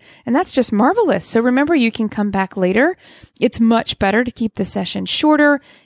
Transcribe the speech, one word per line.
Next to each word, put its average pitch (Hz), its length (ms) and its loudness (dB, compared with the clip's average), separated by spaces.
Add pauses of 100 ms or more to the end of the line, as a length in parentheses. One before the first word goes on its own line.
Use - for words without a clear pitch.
(280)
And 240 80 0
that's 359 160 -2
just - 200 0
marvelous. 269 540 2
So 226 160 0
remember, 269 320 0
you 233 180 2
can 220 160 -4
come 208 220 -4
back 190 260 -4
later. 208 400 0 (440)
It's 226 200 -2
much 226 380 0
better 202 260 2
to 240 80 -6
keep - 240 -6
the 190 100 -6
session 190 420 -6
shorter 294 520 2 (260)